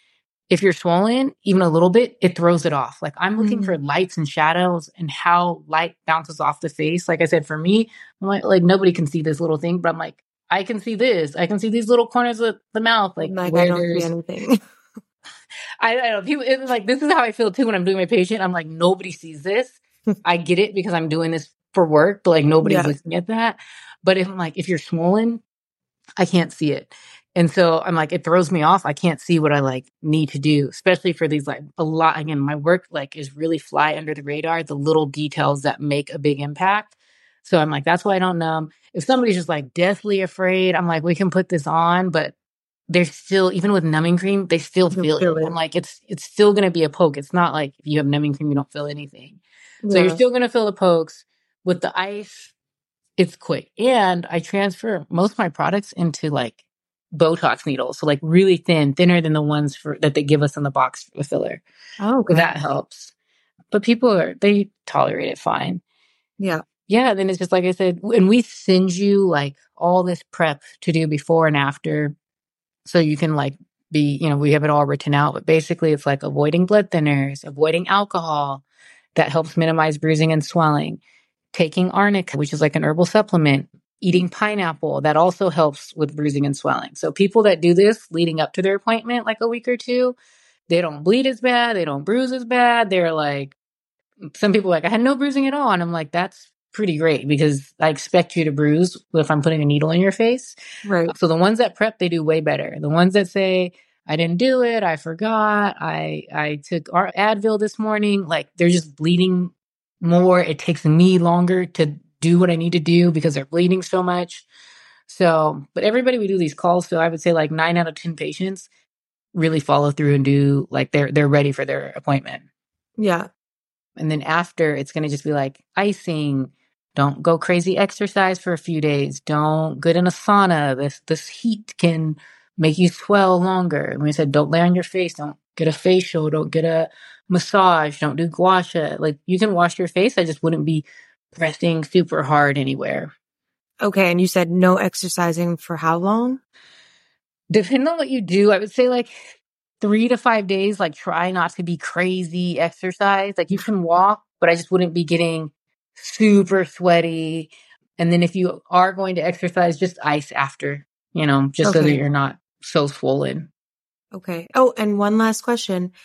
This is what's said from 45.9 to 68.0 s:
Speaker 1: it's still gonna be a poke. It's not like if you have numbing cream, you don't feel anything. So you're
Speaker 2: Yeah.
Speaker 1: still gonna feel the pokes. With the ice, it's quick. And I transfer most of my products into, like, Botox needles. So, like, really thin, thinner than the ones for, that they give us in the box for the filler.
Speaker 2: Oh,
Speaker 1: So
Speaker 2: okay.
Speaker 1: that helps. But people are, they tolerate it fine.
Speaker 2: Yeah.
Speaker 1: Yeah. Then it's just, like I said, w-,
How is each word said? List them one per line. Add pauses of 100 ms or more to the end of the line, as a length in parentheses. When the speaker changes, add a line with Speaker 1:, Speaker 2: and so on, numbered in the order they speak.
Speaker 1:
it's
still
gonna
be
a
poke.
It's
not
like
if
you
have
numbing
cream,
you
don't
feel
anything. (480)
So
you're
Speaker 2:
Yeah.
Speaker 1:
still
gonna
feel
the
pokes. (380)
With
the
ice, (640)
it's
quick.
And
I
transfer
most
of
my
products
into,
like, (520)
Botox
needles.
So,
like,
really
thin,
thinner
than
the
ones
for,
that
they
give
us
in
the
box
for
the
filler. (380)
Speaker 2:
Oh,
Speaker 1:
So
Speaker 2:
okay.
Speaker 1:
that
helps. (580)
But
people
are,
they (140)
tolerate
it
fine. (560)
Speaker 2:
Yeah. (260)
Speaker 1:
Yeah.
Then
it's
just,
like
I
said,
w-,